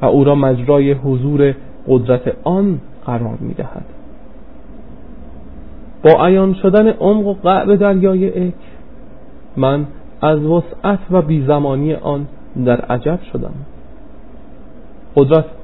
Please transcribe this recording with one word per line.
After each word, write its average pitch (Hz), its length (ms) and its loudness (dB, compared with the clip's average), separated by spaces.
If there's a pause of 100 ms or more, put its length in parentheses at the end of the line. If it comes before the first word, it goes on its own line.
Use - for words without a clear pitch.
و 135 40 -2
او 135 180 6
را 143 120 6
مجرای 139 560 4
حضور 139 640 2 (320)
قدرت 127 560 2
آن 180 380 0 (240)
قرار 117 340 -4
می‌دهد. - 460 -8 (2250)
با 160 220 8
عیان 190 280 4
شدن 196 340 4
عمق 214 400 2
و 202 60 -2
قعر 196 420 2
دریای 190 720 2
اک، 175 60 -4 (1040)
من 135 280 2 (360)
از 151 240 2
وسعت 175 540 0 (120)
و 180 100 6
بی‌زمانی 147 720 2
آن 143 340 -4 (380)
در 120 160 4
عجب 147 380 0 (140)
شدم. 123 200 -6 (1600)
قدرت 147 300 6 (180)